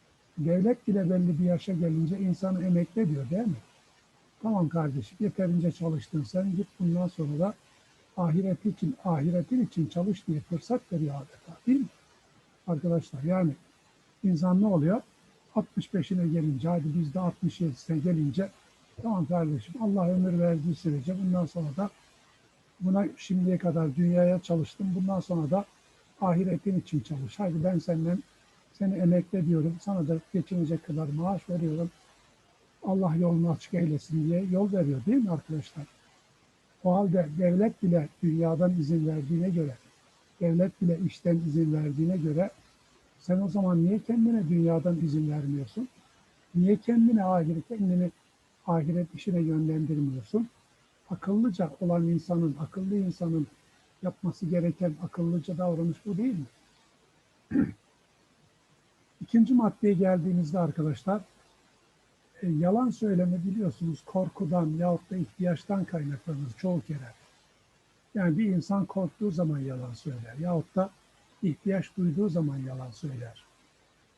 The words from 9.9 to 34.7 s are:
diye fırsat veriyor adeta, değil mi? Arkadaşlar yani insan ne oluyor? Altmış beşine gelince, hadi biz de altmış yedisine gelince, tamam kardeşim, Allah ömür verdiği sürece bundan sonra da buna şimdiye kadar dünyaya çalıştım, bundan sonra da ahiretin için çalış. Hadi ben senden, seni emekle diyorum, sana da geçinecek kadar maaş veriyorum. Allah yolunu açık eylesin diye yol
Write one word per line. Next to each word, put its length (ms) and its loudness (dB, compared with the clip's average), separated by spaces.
diye 120 -2
fırsat 420 -4
veriyor 220 -2
adeta, 420 -16
değil 120 4
mi? 80 -2
Arkadaşlar 560 -2
yani 280 2
insan 380 4
ne 40 4
oluyor? 360 2
Altmış 380 -4
beşine 340 0
gelince, 420 0
hadi 160 0
biz 140 -2
de 60 -2
altmış 420 -2
yedisine 360 -4
gelince, 520 0
tamam 240 -2
kardeşim, 560 -2
Allah 280 0
ömür 300 2
verdiği 360 0
sürece 480 -4
bundan 220 0
sonra 320 -6
da 120 -4
buna 280 2
şimdiye 400 0
kadar 380 0
dünyaya 440 4
çalıştım, 560 -2
bundan 240 0
sonra 320 -2
da 140 0
ahiretin 580 2
için 200 -2
çalış. 400 -8
Hadi 240 -2
ben 160 2
senden, 440 -2
seni 220 -2
emekle 500 2
diyorum, 360 0
sana 260 -2
da 100 0
geçinecek 520 -2
kadar 220 -4
maaş 420 -4
veriyorum. 400 -2
Allah 320 0
yolunu 360 2
açık 220 -6
eylesin 560 0
diye 220 0
yol 220 0